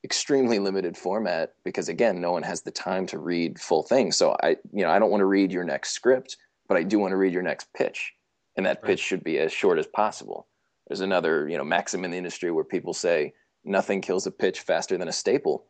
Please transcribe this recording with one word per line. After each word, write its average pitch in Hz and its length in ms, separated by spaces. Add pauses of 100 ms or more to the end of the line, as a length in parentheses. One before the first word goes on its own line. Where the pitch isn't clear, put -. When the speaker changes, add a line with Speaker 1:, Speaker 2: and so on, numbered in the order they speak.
Speaker 1:
extremely 127 540
limited 95 400
format, 92 560 (100)
because 92 240
again, 107 320
no 87 120
one 82 100
has 85 200
the - 80
time 92 360
to 87 120
read 85 420
full 80 240
things. 113 320
So 85 260
I, 82 140 (160)
you 98 100
know, 82 80
I 92 80
don't 104 120
wanna 98 160
read 98 260
your 87 120
next 73 280
script, 131 440 (320)
but 98 80
I 82 60
do 101 160
wanna 95 180
read 95 160
your 90 100
next - 300
pitch. - 400 (440)
And 95 100
that - 160
Speaker 2:
Right. - 80
Speaker 1:
pitch 87 100
should - 240
be 78 140
as 78 140
short 90 260
as 78 80
possible. - 600 (420)
There's 98 120
another, 82 480
you 82 80
know, 69 80
maxim 87 400
in 90 60
the 90 80
industry 87 320
where 80 140
people 87 280
say, 82 400 (320)
nothing 98 360
kills 95 260
a 92 40
pitch - 300
faster 90 380
than 87 100
a - 40
staple. - 580